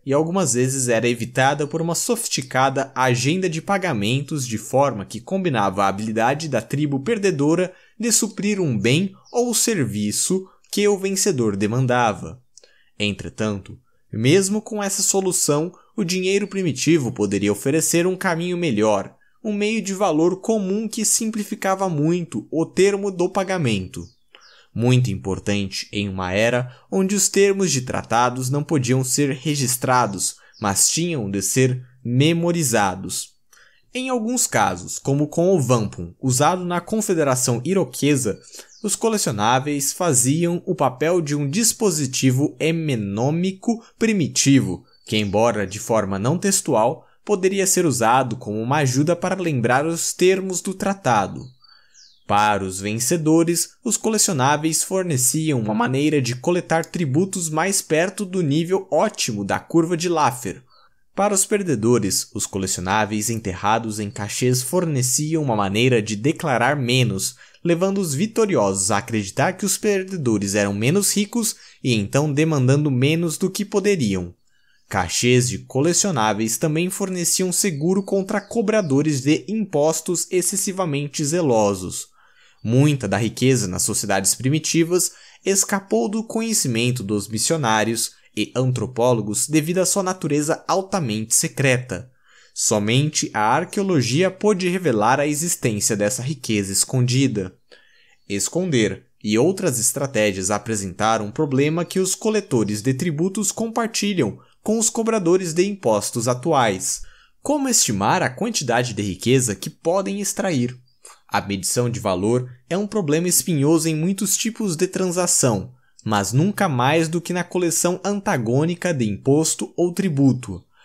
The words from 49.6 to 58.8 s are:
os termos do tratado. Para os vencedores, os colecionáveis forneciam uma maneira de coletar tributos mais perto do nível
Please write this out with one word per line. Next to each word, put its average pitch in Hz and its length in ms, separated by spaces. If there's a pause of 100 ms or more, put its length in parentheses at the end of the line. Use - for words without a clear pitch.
os 165 280
termos 185 480
do 190 140
tratado. 127 680 (800)
Para 104 380
os 95 160
vencedores, 160 920 (120)
os 220 140
colecionáveis 156 880
forneciam 156 720
uma 107 160
maneira 147 460
de 123 160
coletar 170 480
tributos 175 640
mais 170 320
perto 185 440
do 185 180
nível 165 500